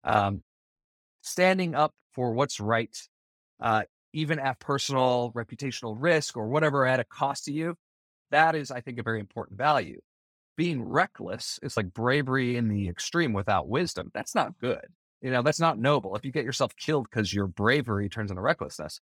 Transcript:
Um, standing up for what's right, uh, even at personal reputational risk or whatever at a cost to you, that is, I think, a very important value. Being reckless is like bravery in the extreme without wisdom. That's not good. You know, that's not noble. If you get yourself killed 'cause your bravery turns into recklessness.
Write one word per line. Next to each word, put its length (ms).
Um, 380
standing 540
up 180
for 180
what's 280
right, 380
uh, 240
even 260
at 200
personal 760
reputational 640
risk 360
or 120
whatever 380
at 140
a 40
cost 420
to 60
you, 240
that 240
is, 160
I 100
think, 180
a 40
very 160
important 380
value. 420
Being 260
reckless 800
is 140
like 160
bravery 640
in 100
the 220
extreme 440
without 360
wisdom. 440
That's 220
not 240
good. 260
You 100
know, 100
that's 180
not 200
noble. 360
If 100
you 60
get 140
yourself 300
killed 340
'cause 240
your 140
bravery 640
turns 220
into 100
recklessness. 580